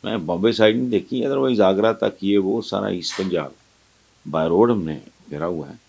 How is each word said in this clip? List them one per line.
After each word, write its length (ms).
मैं 200
बॉम्बे 260
साइड 260
नहीं 120
देखी, 320
otherwise 400
आगरा 320
तक 300
ये 140
वो 240
सारा 280
ईस्ट 280
पंजाब 360
by 240
road 220
हमने 300
घेरा 160
हुआ 220
है। 220